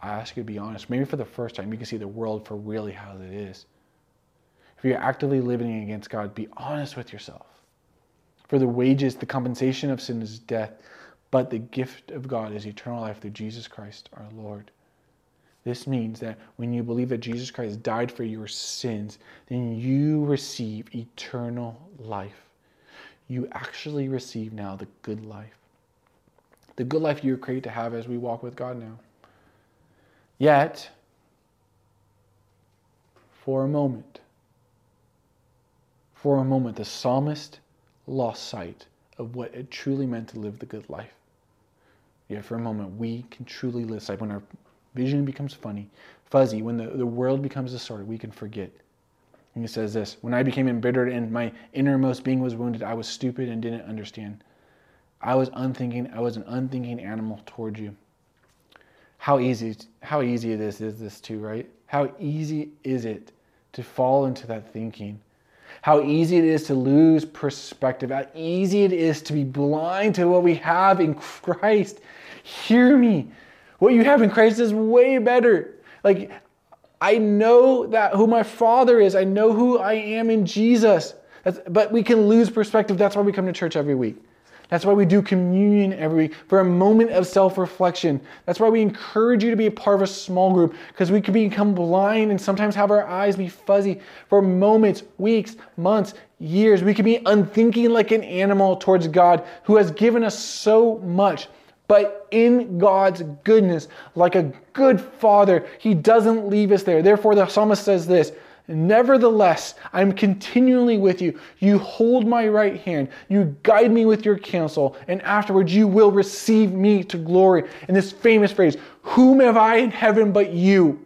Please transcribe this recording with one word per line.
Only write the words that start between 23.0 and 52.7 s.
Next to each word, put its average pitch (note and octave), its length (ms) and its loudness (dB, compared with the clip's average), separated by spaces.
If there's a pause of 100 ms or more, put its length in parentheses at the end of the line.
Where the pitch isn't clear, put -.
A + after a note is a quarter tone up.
You B2+ 240 -10
actually C#3+ 580 -12
receive A2+ 440 -12
now G2+ 220 -14
the G2+ 120 -18 (140)
good A2 240 -14
life. G#2+ 320 -20 (1200)
The B2+ 80 -10
good D3 180 -6
life D3 220 -6
you're C3 140 -4
created C3 260 -10
to A#2 80 -14
have A#2 240 -10
as A2+ 120 -12
we B2 120 -10
walk A#2+ 240 -12
with B2 120 -16
God B2+ 240 -14
now. A2+ 200 -20 (1400)
Yet, D3 500 0 (2500)
for C3+ 320 -6
a C3+ 40 -4
moment, C#3 520 -6 (1900)
for C#3+ 240 -4
a C3 60 -2
moment, C3 320 -4
the A2 100 -12
psalmist C#3+ 720 -8 (480)
lost C3 420 -10
sight F2+ 360 -18 (320)
of A#2 180 -16
what B2 200 -14
it B2+ 160 -18
truly C3+ 340 -8
meant A2+ 220 -10
to A2+ 120 -20
live G#2 200 -14
the - 80 -20
good G#2+ 240 -18
life. G2+ 240 -18 (1120)
Yet G#2 180 -14
for - 80 -16
a A#2 60 -10
moment, G#2+ 400 -12
we A#2 320 -12
can B2 140 -20
truly A#2+ 380 -12
live A2 200 -12
sight. G2 180 -12
When G#2+ 80 -10
our G2+ 140 -14 (500)
vision C#3 320 -4
becomes C3+ 300 -12
funny, G#2 340 -16 (360)
fuzzy, A#2 360 0
when A#2 160 -8
the, A2+ 100 -10
the B2+ 180 -8
world B2+ 360 -4
becomes C3 300 -10
distorted, A2 360 -16
we A2+ 120 -12
can A2 100 -16
forget. G#2 400 -16 (840)
And A#2 80 -10
he A2+ 40 -10
says A2 260 -10
this, G#2+ 280 -10
"When A#2+ 140 -8
I C3 80 -2
became C3+ 240 -4
embittered B2 440 -4
and A#2 200 -8
my A#2 200 -8 (220)
innermost C3+ 500 -2
being C3 180 -4
was B2 140 -6
wounded, A#2 280 -10